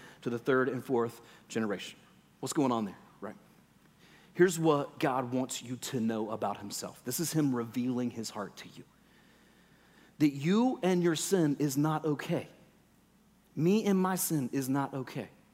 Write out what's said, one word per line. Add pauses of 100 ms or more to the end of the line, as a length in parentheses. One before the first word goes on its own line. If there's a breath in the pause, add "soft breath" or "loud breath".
(240 loud breath)
to
the
third
and
fourth (260 loud breath)
generation.'" (400)
What's
going
on
there? (1400 soft breath)
Here's
what
God
wants
you
to
know
about
himself.
This
is
him
revealing
his
heart
to
you. (1400 soft breath)
That
you
and
your
sin
is
not
okay. (1080)
Me
and
my
sin
is
not
okay. (240)